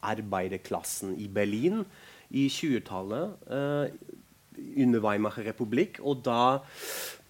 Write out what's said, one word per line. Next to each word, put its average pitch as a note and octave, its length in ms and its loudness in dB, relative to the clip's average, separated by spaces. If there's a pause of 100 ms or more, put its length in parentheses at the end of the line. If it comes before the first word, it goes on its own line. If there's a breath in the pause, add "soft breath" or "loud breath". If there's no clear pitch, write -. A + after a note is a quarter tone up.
arbeiderklassen G2 1120 -4
i G#2 120 -6
Berlin A2 560 2 (460 loud breath)
i C#3 180 4
tjuetallet, A#2 840 -2 (180)
eh, C#3+ 420 0 (920)
under A#2+ 160 8
Weimar G#2 380 2
Republikk, A2+ 680 0
og C#3 200 0
da, B2+ 360 4 (720 loud breath)